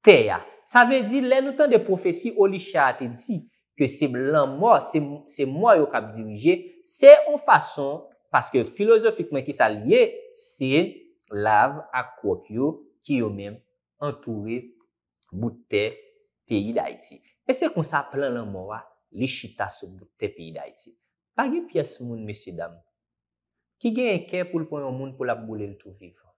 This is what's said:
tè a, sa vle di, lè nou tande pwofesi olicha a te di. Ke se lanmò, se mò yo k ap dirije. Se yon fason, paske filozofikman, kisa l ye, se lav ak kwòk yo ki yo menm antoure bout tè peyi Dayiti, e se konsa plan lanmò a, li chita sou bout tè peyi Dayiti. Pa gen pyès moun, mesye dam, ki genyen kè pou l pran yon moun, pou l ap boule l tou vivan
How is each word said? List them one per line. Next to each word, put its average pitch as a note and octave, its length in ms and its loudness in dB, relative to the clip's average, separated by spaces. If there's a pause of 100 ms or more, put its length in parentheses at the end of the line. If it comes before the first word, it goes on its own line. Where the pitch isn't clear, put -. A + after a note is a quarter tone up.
tè F#3 120 10 (120)
a, E2+ 100 -4 (220)
sa B3 260 6
vle C4 160 2
di, B3 180 -2
lè C4 200 2
nou C4+ 160 -6
tande B3+ 240 4
pwofesi F#3 540 -2
olicha F#3 520 2
a B2 100 -2
te B2 120 -8
di. D3+ 320 -8 (380)
Ke C#3 100 2
se C#3 180 -4
lanmò, C#3 720 2
se D3 720 -6
mò G3+ 240 4
yo D#3 160 4
k B2 80 -4
ap G#2+ 160 -6
dirije. A2 460 -2 (260)
Se - 240 8 (160)
yon D4 160 -2
fason, D3+ 640 0 (300)
paske B2 320 0
filozofikman, G#3+ 800 0
kisa B2 240 0
l G#2+ 200 -6
ye, A#3 160 6 (260)
se - 400 -8 (600)
lav G#2+ 580 0
ak - 300 -8
kwòk - 340 -6
yo C3+ 180 -2 (320)
ki C#3 180 -2
yo G#2+ 120 -4
menm G2+ 260 -14 (420)
antoure A#2 580 -8 (760)
bout G#2+ 360 -8
tè G#2 140 0 (680)
peyi G#2+ 260 -4
Dayiti, - 440 -8 (280)
e C4 60 0
se D#4 200 -2
konsa D3 380 -4
plan C3+ 220 -4
lanmò G2+ 420 -10
a, A2+ 60 -14 (300)
li A#2+ 180 -6
chita - 420 -10
sou - 180 -18
bout F#2 280 -20
tè G#2 120 -6
peyi E2 240 -16
Dayiti. C#2+ 400 -18 (400)
Pa C4 160 -4
gen E4+ 200 -6
pyès - 320 -6
moun, A#2 240 -12
mesye G#2 280 -14
dam, E2 220 -12 (1080)
ki A#3 140 -2
genyen A3 340 -2
kè F3+ 200 -4
pou E3 120 -4
l D#3 80 -10
pran C#3+ 160 -10
yon C3 120 -8
moun, C3+ 200 -12
pou B2+ 80 -6
l A#2+ 80 -2
ap A2+ 120 -8
boule G#2+ 200 -10
l G2 140 -16
tou F#2+ 180 -20
vivan F2+ 400 -20